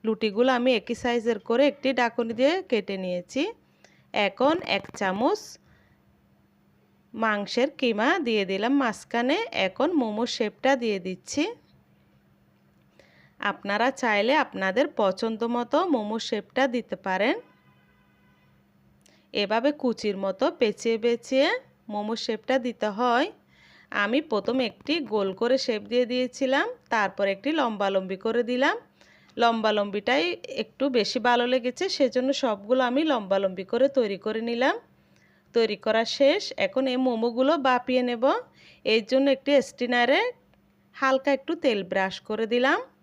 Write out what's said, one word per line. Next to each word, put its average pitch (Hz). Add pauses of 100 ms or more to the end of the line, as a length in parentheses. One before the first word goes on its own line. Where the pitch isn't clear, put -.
রুটিগুলো 220
আমি 247
একই -
সাইজের 233
করে 240
একটি 277
ডাকনি 233
দিয়ে 269 (140)
কেটে 202
নিয়েছি। 180 (720)
এখন 214 (140)
এক 196 (120)
চামচ 214 (1700)
মাংসের 220
কিমা 226 (180)
দিয়ে 214
দিলাম 196 (100)
মাঝখানে। 240 (300)
এখন 254 (120)
মোমো 220
শেপটা -
দিয়ে 220
দিচ্ছি। 185 (2000)
আপনারা 208 (120)
চাইলে 220
আপনাদের 196 (100)
পছন্দ 214
মতো 240 (100)
মোমো 220 (100)
শেপটা 233
দিতে 233
পারেন। 202 (2000)
এভাবে 214
কুচির 220
মতো 196 (140)
পেঁচিয়ে 226
পেঁচিয়ে 240 (400)
মোমো 208
শেপটা 226
দিতে 233 (100)
হয়। 247 (640)
আমি 208 (100)
প্রথমে 233
একটি - (180)
গোল 202
করে 240
শেপ 214
দিয়ে 247
দিয়েছিলাম, 254 (240)
তারপর 202
একটি 196
লম্বালম্বি 196
করে 226
দিলাম। 254 (600)
লম্বালম্বিটাই 220 (380)
একটু -
বেশি 240 (100)
ভালো 240
লেগেছে, 247
সেজন্য 254
সবগুলো 220
আমি 254
লম্বালম্বি 196
করে 240
তৈরি 214
করে 220
নিলাম। 240 (800)
তৈরি 220
করা 220 (140)
শেষ। 302 (160)
এখন 196
এই 254
মোমোগুলো 240
বাপিয়ে 254
নেব। 240 (600)
এর 220
জন্য 269
একটি 269 (120)
স্টিনারে 247 (760)
হালকা 269
একটু 269
তেল 240
ব্রাশ 190
করে 220
দিলাম। 254 (240)